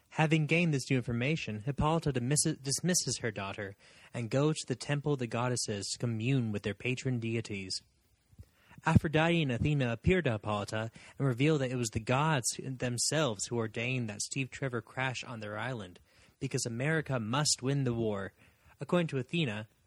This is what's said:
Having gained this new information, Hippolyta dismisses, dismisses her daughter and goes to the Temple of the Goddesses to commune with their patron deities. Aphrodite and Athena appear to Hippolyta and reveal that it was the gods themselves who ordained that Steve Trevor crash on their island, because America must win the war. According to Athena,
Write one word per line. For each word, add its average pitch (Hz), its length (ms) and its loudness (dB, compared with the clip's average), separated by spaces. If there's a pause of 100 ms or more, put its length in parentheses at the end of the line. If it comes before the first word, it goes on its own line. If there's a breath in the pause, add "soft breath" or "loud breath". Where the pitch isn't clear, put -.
(120)
Having 156 360 4
gained 165 260 4
this 131 160 -2
new 135 80 4
information, 120 640 -2
Hippolyta 147 500 2
dismisses, 135 460 2
dismisses 139 640 0
her 120 100 -2
daughter 98 460 -6 (380 loud breath)
and 120 180 -6
goes 147 240 2
to - 100 -8
the 127 100 -2
Temple 147 380 -2
of 135 60 -2
the 127 80 -2
Goddesses 113 640 -2
to - 100 -8
commune 117 520 0
with 104 120 -4
their 104 100 0
patron 127 460 -2
deities. 110 640 -4 (1000 loud breath)
Aphrodite 165 560 6
and 139 100 2
Athena 131 400 2
appear 175 300 2
to 139 100 2
Hippolyta 107 600 -2 (280 loud breath)
and 139 80 2
reveal 139 300 4
that 131 140 0
it 131 40 -4
was 120 140 0
the 120 100 -4
gods 131 480 2 (160)
themselves 127 840 0
who 120 120 -2
ordained 117 520 -2
that 104 120 -8
Steve 135 280 -4
Trevor 123 320 -4
crash 131 420 -6
on 117 160 -10
their 107 180 -8
island, 107 420 -8 (400 soft breath)
because 131 260 -2
America 135 540 0
must 123 420 0
win 139 220 0
the 123 100 2
war. 104 400 -2 (460 soft breath)
According 175 280 2
to 143 100 -4
Athena, 120 500 -2 (200)